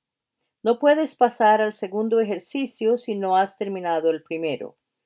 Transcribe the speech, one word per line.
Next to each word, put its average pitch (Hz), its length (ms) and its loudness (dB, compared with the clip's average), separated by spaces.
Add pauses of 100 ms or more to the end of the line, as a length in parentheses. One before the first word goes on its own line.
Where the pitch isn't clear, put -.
(640)
No 233 160 0
puedes 302 380 2
pasar 220 460 4
al 214 100 -2
segundo 214 480 -2
ejercicio 220 760 -4
si 233 200 -6
no 190 200 0
has 190 220 0
terminado 175 520 -2
el 160 120 -2
primero, 160 540 -8 (300)